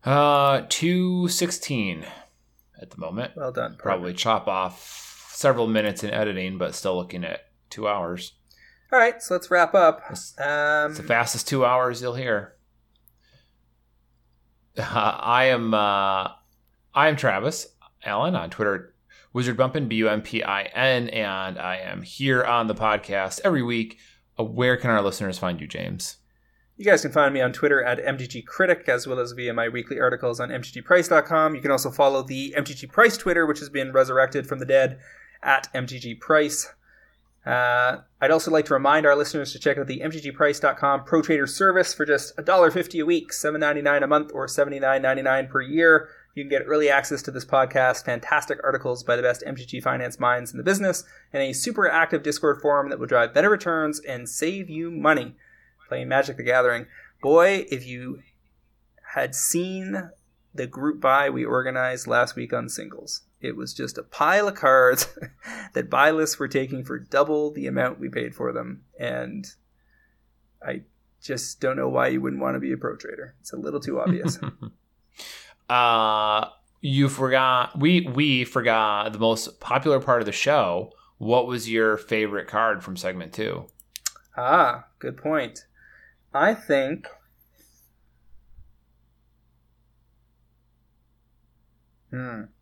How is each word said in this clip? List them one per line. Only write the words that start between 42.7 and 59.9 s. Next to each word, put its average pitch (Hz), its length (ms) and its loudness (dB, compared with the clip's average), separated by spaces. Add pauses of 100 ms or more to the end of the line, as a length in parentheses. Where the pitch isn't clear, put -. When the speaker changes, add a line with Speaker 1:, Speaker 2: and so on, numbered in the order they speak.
Speaker 2:
fifty 170 300 -4
a 151 60 0
week, 170 260 0
seven 151 280 -2
ninety-nine 143 420 2
a 135 40 0
month, 151 260 2
or 135 160 -6
seventy-nine 135 540 2
ninety-nine 135 460 0
per 135 120 0
year. 156 480 4 (260)
You 143 80 -8
can 139 80 -10
get 139 160 0
early 151 220 2
access 139 340 2
to - 80 -10
this 131 140 -10
podcast, 131 600 2
fantastic 135 580 -2
articles 131 400 -2
by 120 100 2
the 123 80 -2
best 123 240 0
M 135 100 -8
T 123 100 -14
G 127 120 -10
finance 123 400 -4
minds 123 340 0
in - 40 -14
the - 80 -10
business, 196 400 0 (300)
and 139 80 0
a 135 100 -4
super 208 340 0
active 160 360 2
Discord 147 400 0
forum 143 260 2
that 135 100 -6
will 123 80 -6
drive 117 280 2
better 175 160 6
returns 160 500 0
and 123 260 -10
save 175 440 -6
you 165 200 -8
money 147 460 0 (500)
playing 127 220 -8
Magic 135 300 0
the 127 40 -10
Gathering. 120 440 2 (340)
Boy, 175 500 6
if 123 160 -6
you 127 360 -12 (880)
had 131 220 -4
seen 185 760 -4 (460)